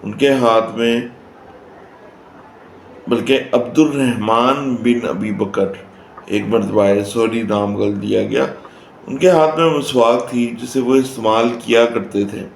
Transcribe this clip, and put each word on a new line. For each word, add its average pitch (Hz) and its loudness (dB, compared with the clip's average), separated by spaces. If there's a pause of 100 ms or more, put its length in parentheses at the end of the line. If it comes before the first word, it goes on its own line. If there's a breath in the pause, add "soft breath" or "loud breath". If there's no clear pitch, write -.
ان 104 -8
کے 135 2
ہاتھ 113 2
میں، 117 0 (2000)
بلکہ 123 2 (120)
عبد 120 0
الرحمن 131 2
بن 113 0
ابی 101 -4
بکر 98 -2 (600 loud breath)
ایک 101 -2
مرتبہ 104 2
آئے، 101 2
سوری، 113 -2
نام 101 -2
غلط 101 -2
دیا 104 0
گیا۔ 113 0 (600 loud breath)
ان 131 -10
کے 180 4
ہاتھ 156 4
میں 165 4
مسواک 127 0
تھی 120 -2
جسے 127 -4
وہ 127 2
استعمال 117 2 (160)
کیا 117 4
کرتے 101 -2
تھے۔ 101 -10